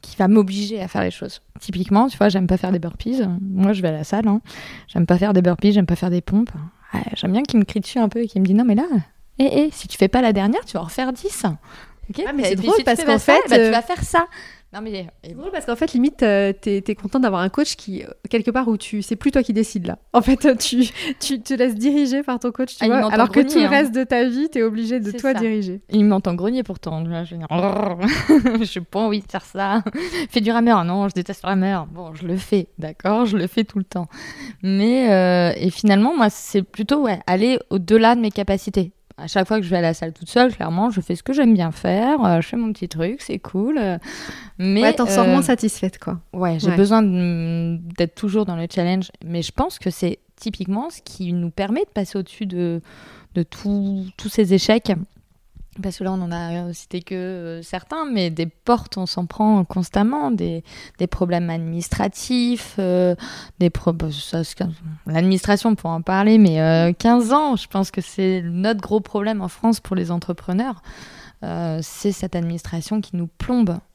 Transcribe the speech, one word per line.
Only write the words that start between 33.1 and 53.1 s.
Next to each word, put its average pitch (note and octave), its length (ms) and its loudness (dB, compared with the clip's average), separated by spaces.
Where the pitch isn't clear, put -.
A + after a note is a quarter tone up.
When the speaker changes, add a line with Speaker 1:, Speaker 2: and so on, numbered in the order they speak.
Speaker 1:
je G#3 100 0
le F3+ 120 0
fais A3 160 0
tout - 120 -8
le F#3+ 80 -2
temps. F3 220 -6
Mais, G#3+ 500 2
euh... F3+ 440 4
et - 120 -2
finalement, G#3 480 4
moi, A3 140 4
c'est - 320 -2
plutôt, C#4 400 -2
ouais, G#3 240 0
aller A3 320 2
au-delà A3 460 4
de A#3+ 80 0
mes G#3+ 80 0
capacités. G3 640 -2
À D#3+ 60 -12
chaque F#3 220 0
fois A3 100 0
que G3 60 -2
je E3+ 60 -6
vais F#3 80 2
à - 20 2
la E3 140 2
salle E3 180 -8
toute - 180 -16
seule, B3 240 4
clairement, F3 360 -2
je G3 100 -2
fais F3 160 -4
ce - 80 -16
que C4 80 -4
j'aime C4+ 200 6
bien E3+ 200 2
faire, A3+ 520 0
euh, E3+ 160 4
je E3+ 60 -4
fais - 100 -8
mon A3+ 160 -2
petit F#3 160 -8
truc, F3 320 -4
c'est - 200 -8
cool, A#3 360 -2
euh, F#3+ 220 -2
mais, G3 240 2
Speaker 2:
Ouais, A3 100 6
t'en A#3+ 140 2
sors F#3+ 180 4
Speaker 1:
euh, F#3 80 6
Speaker 2:
moins C#4 100 4
satisfaite, A3 560 0
quoi. E3 220 -8
Speaker 1:
ouais, F3 280 -2
j'ai D#3 80 2
Speaker 2:
Ouais. F3 80 2
Speaker 1:
besoin G3+ 260 4
de G3+ 60 4
m-, E3+ 720 -2
d'être E3+ 160 0
toujours G#3 320 0
dans F3+ 80 -6
le E3 180 -6
challenge, F3+ 380 0
mais E3+ 180 -4
je - 80 -6
pense - 300 -4
que F#3+ 100 -2
c'est - 300 -4
typiquement G#3 540 -6
ce - 140 -20
qui F3 280 -8
nous F3 180 -4
permet G3+ 300 -4
de G#4 120 -4
passer G3+ 240 -4
au-dessus G3 300 -8
de, F3 340 -4